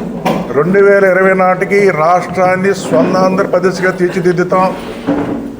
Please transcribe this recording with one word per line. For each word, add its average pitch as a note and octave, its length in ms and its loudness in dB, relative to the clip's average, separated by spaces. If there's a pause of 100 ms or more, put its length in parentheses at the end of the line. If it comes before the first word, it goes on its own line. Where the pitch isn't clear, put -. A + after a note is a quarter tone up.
(520)
రెండు F3 280 2
వేల G3+ 260 4
ఇరవై F#3+ 280 2
నాటికి F#3+ 560 2
రాష్ట్రాన్ని F3+ 840 0
స్వర్ణ F3+ 440 0
ఆంధ్రప్రదేశ్గా F#3 760 0
తీర్చిదిద్దుతాం F3+ 840 0 (840)